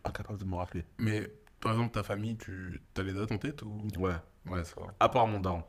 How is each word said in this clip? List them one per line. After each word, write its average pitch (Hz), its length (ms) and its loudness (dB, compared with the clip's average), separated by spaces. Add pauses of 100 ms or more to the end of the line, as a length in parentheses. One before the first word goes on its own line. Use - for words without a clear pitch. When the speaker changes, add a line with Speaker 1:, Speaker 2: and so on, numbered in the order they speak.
Speaker 1:
incapable - 360 -6
de 98 60 -4
me 92 100 0
rappeler. 90 300 -2 (120)
Speaker 2:
Mais 107 340 2 (280)
par 113 140 2
exemple, 117 200 4
ta 107 100 0
famille, 110 340 -2
tu, 92 440 -8 (140)
t'as 95 80 0
les 95 100 -2
dates 107 180 0
en 107 60 0
tête 143 240 -4
ou ? 107 260 -6 (120)
Speaker 1:
Ouais. 92 140 4 (360)
Speaker 2:
Ouais, 90 140 0
ça - 180 -10
va. 90 60 -8 (120)
Speaker 1:
À 113 100 10
part 117 180 6
mon 104 120 2
daron. 90 300 2